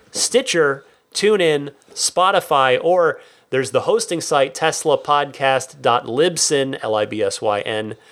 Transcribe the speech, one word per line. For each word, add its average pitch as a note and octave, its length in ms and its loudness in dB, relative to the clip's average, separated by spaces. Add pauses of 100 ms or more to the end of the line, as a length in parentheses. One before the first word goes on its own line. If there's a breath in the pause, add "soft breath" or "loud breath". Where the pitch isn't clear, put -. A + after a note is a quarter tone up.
(120)
Stitcher, D#3+ 760 0 (280 soft breath)
TuneIn, E3 600 0 (160)
Spotify, D#3+ 920 2
or E3+ 380 2 (300 loud breath)
there's C3 220 -2
the B2 100 0
hosting F#3 400 -2
site, C#3 340 0
Tesla D3 420 0
Podcast C#3+ 840 -2
dot A#2+ 240 2
Libsyn, C#3 760 0
L A2 140 -2
I G#2+ 100 0
B G#2+ 160 -6
S G2 200 -2
Y G#2+ 180 0
N G#2+ 360 -6 (160 soft breath)